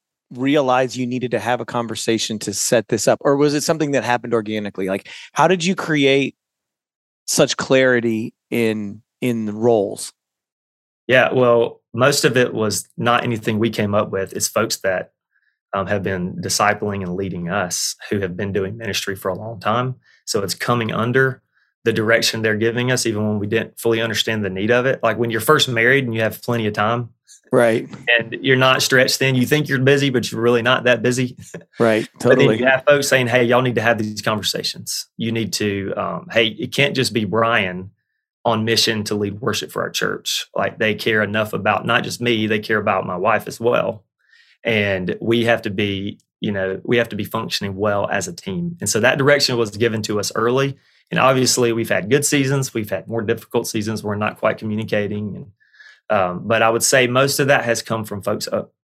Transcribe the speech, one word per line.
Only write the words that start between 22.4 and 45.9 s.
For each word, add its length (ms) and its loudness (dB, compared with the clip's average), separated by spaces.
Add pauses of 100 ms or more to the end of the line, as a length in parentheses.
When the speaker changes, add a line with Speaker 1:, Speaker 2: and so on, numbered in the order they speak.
Speaker 2:
they're 140 2
giving 360 0
us, 140 0
even 220 0
when 120 0
we 80 -4
didn't 320 -4
fully 220 0
understand 440 -2
the 40 -2
need 220 -2
of 140 4
it. 180 0
Like 140 2
when 140 0
you're 100 -2
first 280 4
married 360 2
and 80 -4
you 80 -2
have 200 -2
plenty 260 -2
of 60 -2
time. 360 -2 (420)
Speaker 1:
Right. 360 4 (320)
Speaker 2:
And 240 -6
you're 140 4
not 260 4
stretched 340 2
thin. 180 2
You 100 2
think 240 0
you're 100 0
busy, 320 4
but 200 -2
you're 100 -4
really 200 4
not 220 2
that 180 4
busy. 400 0
<laughs> 60 -20 (320)
Speaker 1:
Right, 280 2 (120)
Speaker 2:
But 180 6
then 0 -
Speaker 1:
totally. 220 4
Speaker 2:
you 80 -2
have 180 4
folks 220 4
saying, 200 2
"Hey, 180 4
y'all 160 4
need 140 0
to 60 2
have 160 2
these 240 -4
conversations. 840 -4 (100)
You 140 -2
need 220 -2
to, 420 -2
um, 360 -6
hey, 160 4
it 260 -8
can't 220 0
just 180 -2
be 120 0
Brian 640 0 (520)
on 220 0
mission 400 0
to 100 -4
lead 240 -4
worship 320 -4
for 100 -4
our 80 -6
church. 640 -6
Like, 220 -4
they 180 0
care 280 0
enough 300 -2
about 320 0
not 180 2
just 180 -8
me, 260 0
they 120 0
care 200 0
about 260 0
my 100 -6
wife 320 0
as 120 -12
well." 440 0 (600)
And 580 0
we 240 2
have 180 2
to 60 -4
be, 500 -4 (220)